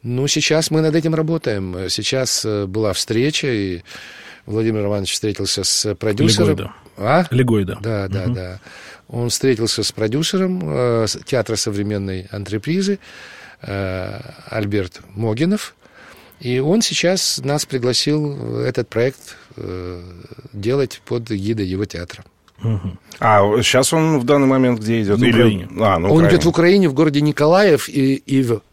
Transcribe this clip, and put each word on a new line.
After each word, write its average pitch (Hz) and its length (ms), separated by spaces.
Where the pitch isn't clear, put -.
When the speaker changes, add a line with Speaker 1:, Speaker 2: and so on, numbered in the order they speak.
Speaker 1:
Ну, 123 240
сейчас 156 440
мы 156 100
над 156 140
этим 160 180
работаем. 104 760
Сейчас, 127 540
э, 104 220
была 101 280
встреча, 135 540
и 98 360
Владимир 107 380
Иванович 101 280
встретился 101 500
с - 320
продюсером. 110 540
Speaker 2:
Легойда. 101 240
Speaker 1:
А? 147 320
Speaker 2:
Легойда. 110 520
Speaker 1:
Да, 104 260
да, 95 160
Speaker 2:
Мгм. 123 100
Speaker 1:
да. 92 260
Он 120 200
встретился 113 540
с - 80
продюсером, 165 720
э, 123 440
с - 180
театра 113 300
современной 101 760
антрепризы, 143 680
э, 98 580
Альберт 101 520
Могинов. 117 640
И 123 200
он 170 220
сейчас 180 640
нас 143 240
пригласил 127 960
этот 127 280
проект, 123 460
э, 90 440
делать 117 520
под 117 260
эгидой 104 360
его 92 180
театра. - 380
Speaker 2:
Мгм. 95 340
Speaker 3:
А 107 420
щас 127 320
он 160 260
в 120 40
данный 139 240
момент 127 320
где 110 240
идет? 101 160
Speaker 2:
На 120 60
Speaker 3:
Или 117 60
Speaker 2:
Украине. 98 260
Speaker 3:
А, 98 200
на 87 80
Speaker 1:
Он 107 60
Speaker 3:
Украине. 165 220
Speaker 1:
идет 151 100
в 175 40
Украине, 175 400
в 135 40
городе 147 280
Николаев 156 680
и, 135 260
и 135 280
в 117 180